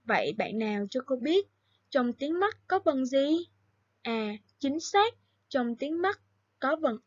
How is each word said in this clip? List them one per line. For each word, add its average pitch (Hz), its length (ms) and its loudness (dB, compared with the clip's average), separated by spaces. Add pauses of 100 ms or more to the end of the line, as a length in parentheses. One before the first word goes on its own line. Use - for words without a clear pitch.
Vậy 151 340 0
bạn 202 200 -2
nào 208 320 -2
cho 262 160 -4
cô 262 100 -2
biết 311 300 0 (440)
trong 247 220 0
tiếng 311 280 -2
mắt 415 260 0
có 381 120 2
vần 277 280 0
gì? 285 420 2 (540)
À, 220 300 -4 (260)
chính 277 220 -2
xác, 415 340 2 (340)
trong 240 280 -2
tiếng 320 260 -4
mắt 392 180 0 (380)
có 285 180 0
vần 262 300 0